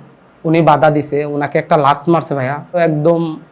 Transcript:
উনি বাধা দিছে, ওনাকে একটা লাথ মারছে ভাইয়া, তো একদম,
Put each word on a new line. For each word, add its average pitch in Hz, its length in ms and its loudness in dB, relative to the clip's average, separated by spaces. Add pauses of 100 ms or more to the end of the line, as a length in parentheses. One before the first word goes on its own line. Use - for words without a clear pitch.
(440)
উনি 165 180 2
বাধা 151 280 2
দিছে, 147 340 -2
ওনাকে 147 340 -4
একটা 156 180 0
লাথ 147 320 2
মারছে 165 260 0
ভাইয়া, 139 240 -4 (140)
তো 180 60 -2
একদম, 165 580 0 (160)